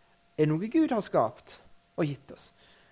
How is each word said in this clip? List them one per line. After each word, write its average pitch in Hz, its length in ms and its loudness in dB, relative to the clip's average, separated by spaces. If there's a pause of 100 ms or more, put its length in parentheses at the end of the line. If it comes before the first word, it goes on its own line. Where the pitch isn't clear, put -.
(380)
er 151 120 4
noe 170 220 0
Gud 302 220 2
har 214 100 0
skapt - 540 -2 (380)
og 165 120 0
gitt - 280 -12
oss. - 140 -20 (420)